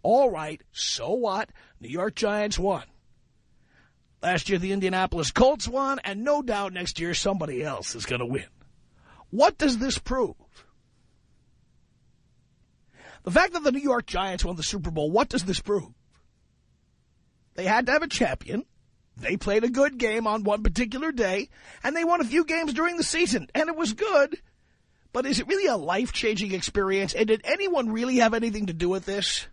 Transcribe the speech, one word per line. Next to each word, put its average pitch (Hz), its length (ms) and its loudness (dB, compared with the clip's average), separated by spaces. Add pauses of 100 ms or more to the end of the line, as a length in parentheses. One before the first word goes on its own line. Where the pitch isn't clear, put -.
All 247 280 4
right, 156 300 -8 (100)
so - 440 -4
what? 214 340 -2 (320)
New 110 80 -16
York 175 260 -4
Giants 208 440 0
won. 180 260 0 (1400)
Last 175 280 0
year, 190 80 2
the 190 140 -2
Indianapolis 185 580 -2
Colts 254 360 2
won, 269 380 -2
and 196 180 -6
no 294 200 2
doubt 202 320 -4
next 175 260 -6
year 170 140 -2
somebody 156 480 -2
else 139 320 -6
is 113 100 -8
gonna 123 220 -4
win. 127 180 -4 (880)
What 254 260 4
does 262 220 2
this 254 200 -2
prove? 254 380 -2 (2750)
The - 80 -8
fact 349 240 4
that 330 100 -4
the 277 80 4
New 269 80 -2
York 262 240 0
Giants 185 400 -4
won 175 120 -4
the 160 60 -8
Super 170 280 -6
Bowl, 156 200 -2
what 208 200 2
does 175 140 -2
this 185 160 -4
prove? 202 280 -2 (1700)
They 180 100 -6
had 220 220 4
to 247 60 2
have 302 100 4
a 339 60 -4
champion. 208 560 -2 (520)
They 123 220 -2
played 214 260 2
a 240 60 0
good 269 260 4
game 226 300 0
on 214 180 0
one 208 180 2
particular 240 500 0
day, 208 360 0 (340)
and 277 140 -2
they 339 80 0
won 349 160 4
a 302 40 2
few 285 200 2
games 320 300 0
during 339 220 0
the 330 80 0
season, 254 500 0
and 302 140 2
it 330 80 -4
was 311 180 -2
good. 339 440 4 (760)
But 254 100 0
is 269 140 0
it 262 80 -4
really 392 200 2
a 262 100 4
life-changing 196 760 -2
experience, 190 640 0
and 220 140 2
did 220 160 2
anyone 311 480 0
really 247 240 0
have 226 180 6
anything 214 320 -2
to 170 80 -4
do 170 140 -2
with 185 180 -2
this? 196 460 -4